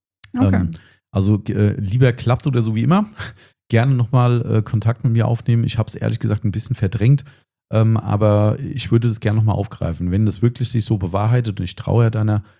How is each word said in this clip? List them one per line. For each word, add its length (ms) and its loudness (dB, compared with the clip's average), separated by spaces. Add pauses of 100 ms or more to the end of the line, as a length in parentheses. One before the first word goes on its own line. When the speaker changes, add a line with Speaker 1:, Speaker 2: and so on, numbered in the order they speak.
(380)
Speaker 1:
Okay. 240 2
Speaker 2:
Ähm, 100 -2 (400)
also, 280 2
g-, 140 -6
äh, 260 2
lieber 340 2
klappt 320 -2
oder 160 0
so 140 -2
wie 80 -2
immer, 260 2 (300)
<laughs> 320 -20
gerne 240 4
noch 160 -2
mal, 460 2
äh, 40 2
Kontakt 420 -2
mit 100 2
mir 140 2
aufnehmen. 360 0
Ich 160 -2
hab's 160 -2
ehrlich 240 -4
gesagt 260 -2
ein 60 -2
bisschen 240 -4
verdrängt, 480 0 (500)
ähm, 240 2
aber 640 2
ich 320 -6
würde 160 4
das 120 -2
gerne 200 0
noch 60 2
mal 80 2
aufgreifen. 580 -4
Wenn 160 2
das 160 -4
wirklich 260 0
sich 160 -2
so 140 0
bewahrheitet 600 -2
und 40 -2
ich 120 -8
traue 280 0
ja 80 2
deiner 320 0 (160)